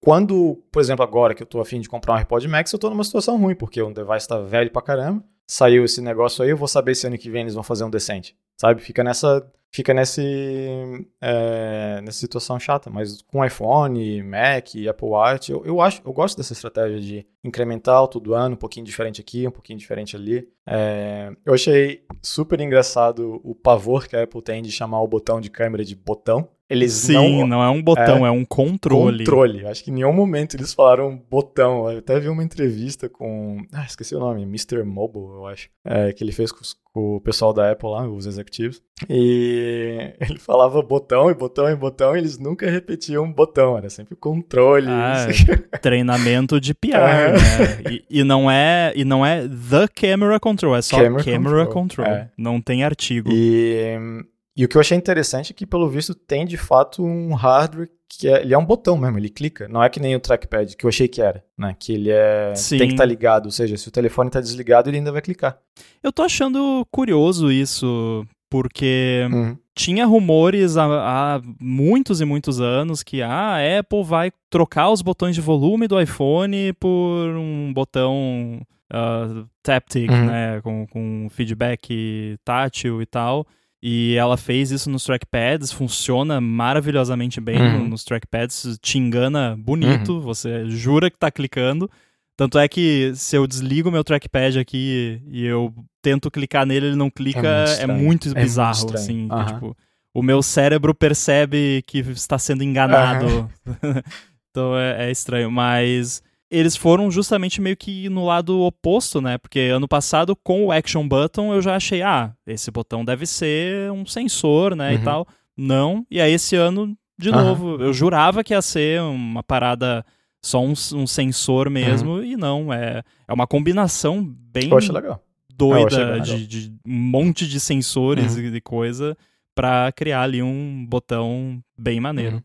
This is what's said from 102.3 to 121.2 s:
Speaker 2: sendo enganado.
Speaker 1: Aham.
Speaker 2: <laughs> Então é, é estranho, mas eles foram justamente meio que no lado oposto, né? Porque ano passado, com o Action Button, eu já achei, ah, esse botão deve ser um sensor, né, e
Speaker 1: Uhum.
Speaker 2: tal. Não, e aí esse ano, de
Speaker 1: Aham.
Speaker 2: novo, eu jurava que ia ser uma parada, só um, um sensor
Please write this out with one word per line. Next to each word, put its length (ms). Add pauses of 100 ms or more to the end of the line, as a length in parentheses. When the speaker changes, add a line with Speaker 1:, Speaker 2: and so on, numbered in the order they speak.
Speaker 2:
sendo 240
enganado. 640
Speaker 1:
Aham. 220 (560)
Speaker 2:
<laughs> 0 (460)
Então 260
é, 300
é 60
estranho, 360
mas 720 (280)
eles 240
foram 340
justamente 520
meio 160
que 320
no 160
lado 380
oposto, 580
né? 180
Porque 220 (120)
ano 140
passado, 480
com 320
o 60
Action 340
Button, 480
eu 80
já 140
achei, 260
ah, 300 (120)
esse 240
botão 360
deve 220
ser 640
um 120
sensor, 680
né, 200
e 20
Speaker 1:
Uhum. 80
Speaker 2:
tal. 240 (280)
Não, 540
e 100
aí 120
esse 240
ano, 400 (200)
de 140
Speaker 1:
Aham. 140
Speaker 2:
novo, 360
eu 120
jurava 500
que 100
ia 80
ser 420
uma 420
parada, 600 (400)
só 160
um, 120 (220)
um 120
sensor 640